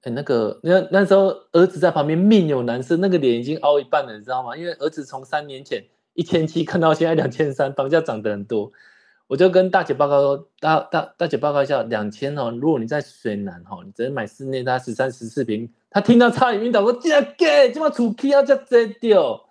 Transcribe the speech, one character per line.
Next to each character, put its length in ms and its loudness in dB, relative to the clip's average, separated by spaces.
哎， 100 -10
那 120 -6
个， 400 -2
那， 280 2
那 140 4
时 80 4
候 220 4
儿 160 6
子 120 -8
在 120 2
旁 160 -2
边 100 0
面 300 4
有 160 -2
难 180 -4
色， 160 -2
那 100 0
个 120 2
脸 200 0
已 40 -8
经 140 -6
凹 220 2
一 40 -4
半 240 -2
了， 100 -16
你 60 -20
知 80 -12
道 100 -4
吗？ 160 -12
因 80 -12
为 80 -8
儿 160 -6
子 160 -12
从 180 -16
三 220 -8
年 180 -18
前 200 -10
一 100 -4
千 240 -2
七 160 -4
看 180 -4
到 120 4
现 140 0
在 60 0
两 160 0
千 240 -4
三， 200 -2
房 160 -4
价 120 2
涨 200 -8
得 100 -4
很 120 -8
多。 280 -6
我 80 -4
就 140 4
跟 220 2
大 120 2
姐 80 -6
报 160 0
告 140 2
说 260 -2
：“大， 180 2
大， 380 -4
大 80 -2
姐 100 -4
报 160 -2
告 120 0
一 20 0
下， 160 -2
两 300 -4
千 260 -8
哦， 140 -4
如 180 -2
果 80 0
你 80 -4
在 160 -4
水 360 -8
南 300 -10
哦， 160 -16
你 80 -20
只 120 -8
能 100 -6
买 140 -8
室 180 -16
内， 180 -6
大 140 -2
概 60 -8
十 100 -10
三、 180 -4
十 140 -16
四 180 -6
平。” 240 -6
他 100 -2
听 200 6
到 100 6
差 220 0
点 120 -4
晕 80 -2
倒， 120 2
说 180 2
：“这 80 -2
个， 540 2
这 60 -8
么 100 0
出 240 -2
去 160 -4
要 140 4
这 100 2
样 160 -2
跌 160 4
掉？” 640 0